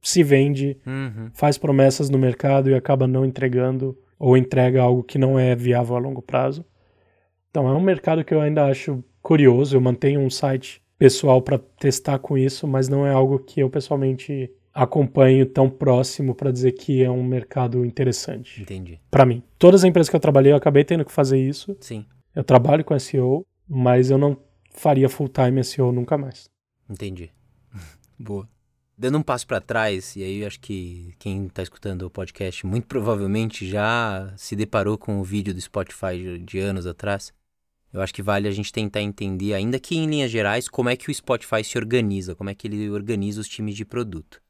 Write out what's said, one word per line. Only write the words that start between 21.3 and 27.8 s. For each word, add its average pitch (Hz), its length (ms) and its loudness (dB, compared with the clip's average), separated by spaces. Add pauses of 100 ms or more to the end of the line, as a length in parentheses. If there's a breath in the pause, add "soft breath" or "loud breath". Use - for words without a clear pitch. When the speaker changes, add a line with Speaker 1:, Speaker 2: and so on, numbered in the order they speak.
Speaker 1:
isso. 139 400 -6
Speaker 2:
Sim. 107 240 -14 (300)
Speaker 1:
Eu 139 100 -4
trabalho 143 400 4
com 156 100 -2
S 139 220 -4
E 135 40 2
O, 131 240 0 (220)
mas 127 440 4
eu 135 80 4
não 143 180 2 (360)
faria 135 360 2
full-time 131 520 0
S 127 200 -4
E - 20 2
O 123 80 2
nunca 123 280 -2
mais. 135 320 -12 (380)
Speaker 2:
Entendi. 92 420 -14 (420)
<laughs> - 460 -20